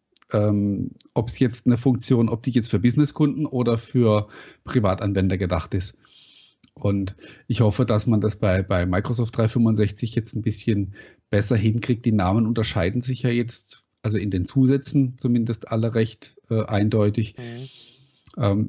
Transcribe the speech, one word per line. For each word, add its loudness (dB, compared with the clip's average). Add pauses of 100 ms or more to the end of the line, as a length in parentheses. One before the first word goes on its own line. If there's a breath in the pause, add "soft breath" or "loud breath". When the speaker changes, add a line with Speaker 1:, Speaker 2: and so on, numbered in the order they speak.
(320)
Speaker 1:
ähm, 0 (200)
ob's -4
jetzt 0
eine 2
Funktion, 2
ob -6
die -2
jetzt -2
für 0
Businesskunden 0
oder 0
für 2 (340 loud breath)
Privatanwender 0
gedacht -2
ist. -4 (760 soft breath)
Und -4 (320 loud breath)
ich 0
hoffe, 2
dass 0
man 2
das 0
bei, 2
bei 0
Microsoft -2
dreihundertfünfundsechzig 0
jetzt -4
ein -4
bisschen -2 (360 loud breath)
besser 2
hinkriegt. 0
Die 2
Namen 2
unterscheiden 0
sich -4
ja 2
jetzt, -4 (180)
also -2
in -2
den -2
Zusätzen 0
zumindest -2
alle -2
recht, -2 (140)
äh, 0
eindeutig. 0
Speaker 2:
Mhm. -14 (720 loud breath)
Speaker 1:
Ähm, 0